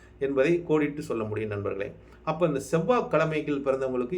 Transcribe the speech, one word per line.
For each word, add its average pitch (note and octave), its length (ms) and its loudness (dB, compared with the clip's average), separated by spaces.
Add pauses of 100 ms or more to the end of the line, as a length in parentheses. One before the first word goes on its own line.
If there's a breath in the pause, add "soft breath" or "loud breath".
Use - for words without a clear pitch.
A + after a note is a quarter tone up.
(180 loud breath)
என்பதை C#3 340 2 (160)
கோடிட்டு D3 300 2
சொல்ல A2+ 260 -4
முடியும் G#2+ 300 -4
நண்பர்களே. G2 340 -4 (360 loud breath)
அப்ப D#3+ 220 0
இந்த C#3+ 140 0
செவ்வாய்க்கிழமைகள் D#3 1040 0
பிறந்தவங்களுக்கு C3 520 0